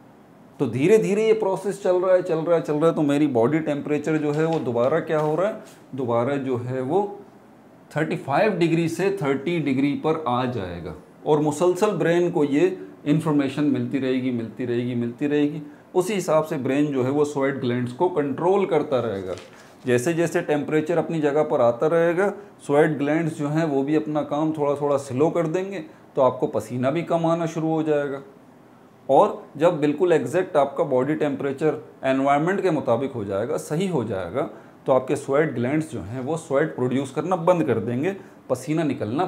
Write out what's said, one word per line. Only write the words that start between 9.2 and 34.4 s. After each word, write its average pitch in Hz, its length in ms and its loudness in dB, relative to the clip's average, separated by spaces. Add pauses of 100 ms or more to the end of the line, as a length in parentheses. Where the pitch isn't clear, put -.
degree 139 360 0
पर 160 320 -2
आ 123 180 0
जाएगा 90 460 -6 (320)
और 151 160 4
मुसलसल 180 520 2
brain 170 380 2
को 160 120 2
ये 156 340 2 (280)
information 147 600 0
मिलती 127 340 0
रहेगी, 127 320 0
मिलती 113 340 -6
रहेगी, 120 300 -2
मिलती 120 320 -2
रहेगी। 147 340 0 (340)
उसी 180 180 2
हिसाब 156 300 2
से 156 140 -6
brain 135 300 0
जो 135 160 0
है 127 80 0
वो 147 140 2
sweat 139 300 -2
glands 123 380 -2
को 180 160 0
control 160 560 0
करता 143 360 0
रहेगा। 95 340 -4 (500)
जैसे 123 280 2
जैसे 165 280 0
temperature 151 560 0
अपनी 160 240 -2
जगह 147 220 2
पर 151 180 0
आता 120 260 4
रहेगा, 170 420 2 (360)
sweat 147 320 4
glands 151 400 -2
जो 147 120 -4
हैं 160 160 0
वो 139 180 0
भी 147 120 0
अपना 151 280 -2
काम 147 300 -2
थोड़ा 147 220 0
थोड़ा 143 240 0
स्लो 135 300 0
कर 165 180 0
देंगे, 185 320 -4 (360)
तो 147 60 2
आपको 127 280 2
पसीना 123 420 -2
भी 165 120 -2
कम 170 220 0
आना 170 220 2
शुरू 160 220 -2
हो 160 140 0
जाएगा। 143 380 -2 (880)
और 185 340 4 (140)
जब 165 220 2
बिल्कुल 151 340 2
exact 156 440 0
आपका 139 280 2
body 139 320 2
temperature 143 640 -2 (240)
environment 143 560 2
के 190 100 2
मुताबिक 131 400 0
हो 117 140 -6
जाएगा, 104 340 -2
सही 170 280 -4
हो 156 160 -2
जाएगा, 101 460 -6 (360)